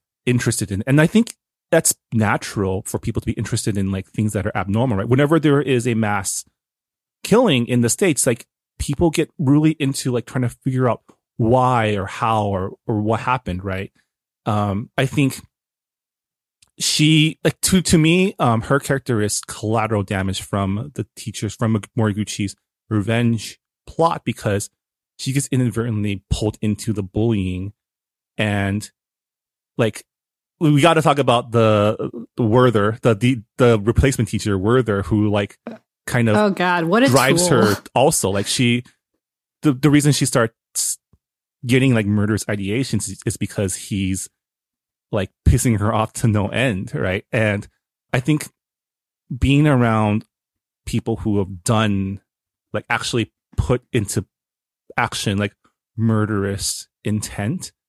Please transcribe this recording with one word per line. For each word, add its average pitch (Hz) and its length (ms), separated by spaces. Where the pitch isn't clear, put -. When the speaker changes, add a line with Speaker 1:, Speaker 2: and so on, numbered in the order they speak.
Speaker 1:
interested 120 460
in, 101 160
and 139 140
I 160 60
think 220 280
that's 165 240
natural 104 720
for - 120
people - 220
to - 60
be 113 60
interested 113 440
in, 98 140
like, 95 180
things 107 240
that 95 140
are - 100
abnormal, 104 420
right? 113 100
Whenever 143 300
there 143 220
is 127 260
a 120 80
mass 104 500
killing 185 420
in 123 160
the 120 80
States, 175 360
like, 120 200
people 160 320
get 151 280
really 151 340
into, 135 400
like, 120 140
trying 131 160
to 120 60
figure 127 400
out 110 140
why 120 600
or 95 100
how 110 400
or, 98 300
or 107 160
what 110 180
happened, 95 440
right? 95 280
Um, 104 500
I 139 100
think 135 360
she, 156 640
like, - 200
to, 185 200
to 175 160
me, 175 400
um, 117 240
her 143 160
character 131 420
is 104 200
collateral 107 640
damage 95 380
from 101 520
the 110 120
teachers, - 380
from 110 260
Moriguchi's 104 560
revenge 113 680
plot, - 380
because 104 460
she 131 140
gets 139 160
inadvertently 113 800
pulled - 320
into 107 320
the 101 100
bullying. 98 680
And, 101 520
like, 113 260
we 151 200
gotta 160 220
talk 143 160
about 123 340
the, 110 720
the 127 60
Werther, 110 600
the, 117 120
the, 123 280
the 120 240
replacement 117 480
teacher, 101 300
Werther, 110 440
who, 107 280
like, 104 280
kind 120 220
of 107 80
Speaker 2:
Oh, 208 140
God, 180 340
what 196 180
a 269 60
Speaker 1:
drives 135 400
Speaker 2:
tool. 127 140
Speaker 1:
her 104 140
also. 127 360
Like, 98 160
she, 123 380
the, 151 100
the 135 180
reason 143 220
she 135 140
starts - 720
getting, 127 300
like, 110 120
murderous 104 380
ideations 104 640
is, 98 160
is 104 140
because 98 360
he's, 95 540
like, 98 180
pissing 123 300
her 107 160
off 110 200
to - 140
no 104 200
end, 117 460
right? 92 380
And 104 340
I 123 80
think 151 280
being 143 300
around 113 580
people 113 320
who 104 220
have 95 260
done, 101 560
like, 107 180
actually 113 420
put - 260
into 104 340
action, 110 400
like, 104 180
murderous 107 920
intent, 104 680